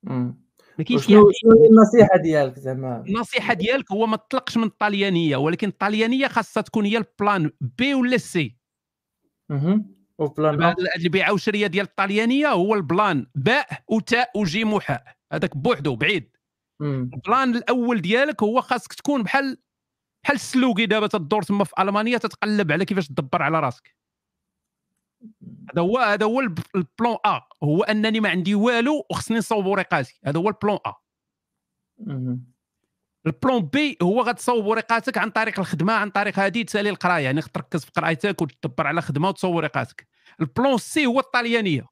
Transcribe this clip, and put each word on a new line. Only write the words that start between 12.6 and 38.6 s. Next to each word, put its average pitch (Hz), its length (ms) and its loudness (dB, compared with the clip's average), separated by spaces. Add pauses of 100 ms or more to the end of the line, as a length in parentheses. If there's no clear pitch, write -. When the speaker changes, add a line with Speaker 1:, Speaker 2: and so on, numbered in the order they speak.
Speaker 2:
البلان 175 600 0
باء 226 520 -2
وتاء 233 480 0
وجيم 208 380 -2
وحاء، - 420 -4 (160)
هذاك 156 260 -4
بوحدو 143 380 -2
بعيد. 147 420 -2 (420)
Speaker 1:
مم. 135 340 -4
Speaker 2:
البلان 233 420 0
الأول 240 460 -2
ديالك 240 420 0
هو 226 180 0
خاصك - 320 -6
تكون 277 300 -2
بحال، 269 340 -2 (680)
بحال 285 120 0
السلوكي 233 500 0
دابا 214 220 0
تدور 196 340 -2
تما 202 220 -2
في - 160 -6
ألمانيا 208 380 -2
تتقلب 208 540 -2
على 165 140 0
كيفاش 180 220 -4
تدبر 139 340 -4
على 156 180 0
راسك. - 380 -6 (1700)
هذا 170 100 -2
هو، 202 160 0
هذا 214 280 0
هو 226 140 0
الب-، 190 200 -4 (160)
البلان 220 500 -4
أ، 180 160 0 (220)
هو 151 200 2
أنني 214 360 0
ما 214 100 0
عندي 180 260 0
والو 240 540 0
وخصني 226 280 -4
نصوب 208 280 -2
وريقاتي، 185 600 -2
هذا 151 140 -2
هو 185 80 -2
البلان 202 380 -2
أ. 104 80 -6 (1080)
Speaker 1:
مهم. 127 580 -10 (680)
Speaker 2:
البلان 240 340 0
بي 277 420 -2
هو 196 200 2
غتصوب 233 440 -2
وريقاتك 220 520 -2
عن 208 120 -2
طريق 220 300 -4
الخدمة، 170 340 -2
عن 208 160 -2
طريق 196 300 -2
هادي 196 240 -2
تسالي 208 260 -2
القراية، 180 340 -2
يعني 135 180 -2
خصك - 100 -14
تركز - 340 -8
في - 60 -20
قرايتك 165 500 -2
وتدبر 147 460 -6